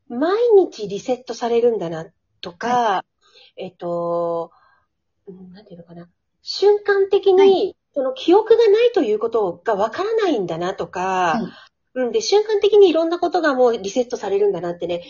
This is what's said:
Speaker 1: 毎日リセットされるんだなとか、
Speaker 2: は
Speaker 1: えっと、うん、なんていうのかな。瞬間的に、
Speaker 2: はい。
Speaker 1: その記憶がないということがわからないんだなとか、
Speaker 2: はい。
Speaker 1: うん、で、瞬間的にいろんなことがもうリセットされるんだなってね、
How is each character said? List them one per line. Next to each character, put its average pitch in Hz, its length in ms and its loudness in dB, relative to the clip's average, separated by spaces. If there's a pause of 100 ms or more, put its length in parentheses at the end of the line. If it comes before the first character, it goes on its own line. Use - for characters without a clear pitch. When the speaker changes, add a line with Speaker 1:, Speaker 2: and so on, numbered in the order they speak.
Speaker 1:
毎 311 320 -2 (160)
日 226 320 0
リ 196 120 -8
セ 254 140 -4
ッ 240 100 -10
ト 233 100 -10
さ 233 160 -6
れ 233 100 0
る 233 120 2
ん 208 80 -4
だ 170 100 -8
な 165 160 -10 (360)
と 175 120 -14
か、 220 140 -10
Speaker 2:
は 240 380 -2 (520)
Speaker 1:
え 185 120 -12
っ - 60 -20
と、 170 760 -6 (760)
う 190 80 -20
ん、 185 180 -20
な 202 120 -20
ん - 20 -20
て 180 80 -20
い - 20 -20
う 175 40 -20
の 170 40 -20
か 170 120 -20
な。 175 120 -20 (360)
瞬 415 400 2
間 392 260 0
的 392 240 2
に、 370 80 4
Speaker 2:
は 392 60 6
い。 359 280 2 (180)
Speaker 1:
そ 277 100 -4
の 262 100 -4
記 - 220 -2
憶 440 220 4
が - 0 - (120)
な 440 160 4
い 480 80 2
と 359 80 2
い 214 100 0
う 214 60 0
こ 226 140 -4
と 196 340 -2
が 226 80 -2
わ 208 160 -2
か - 140 -6
ら 453 100 -4
な 440 140 0
い 262 120 0
ん 185 60 -2
だ 165 140 -6
な 175 160 -6
と 175 120 -8
か、 180 140 -8
Speaker 2:
は 180 400 -2
い。 - 100 -8 (440)
Speaker 1:
う 254 140 -4
ん、 - 20 -10
で、 440 100 0
瞬 415 220 2
間 415 180 -2
的 415 160 4
に 392 120 8
い 294 40 0
ろ 330 120 0
ん 330 40 -2
な 349 80 -4
こ 349 140 -2
と 359 100 0
が 294 140 0
も 247 140 4
う 233 100 -2
リ 190 100 -10
セ 254 120 -4
ッ 240 60 -2
ト 233 100 -8
さ 202 120 -8
れ 196 80 0
る 202 120 2
ん - 20 -2
だ 170 100 -4
な 175 120 -6
っ 175 40 -12
て 170 80 -10
ね、 175 240 -6